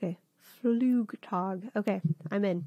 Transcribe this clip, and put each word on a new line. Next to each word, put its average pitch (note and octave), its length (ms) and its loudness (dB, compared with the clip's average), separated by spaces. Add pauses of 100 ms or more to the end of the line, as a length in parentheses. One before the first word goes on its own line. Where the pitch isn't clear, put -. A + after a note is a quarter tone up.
okay. F3+ 160 -4 (440)
Flugtag. A#3 1120 0
Okay, G#3 240 0 (300)
I'm G3+ 140 0
in. F3 220 0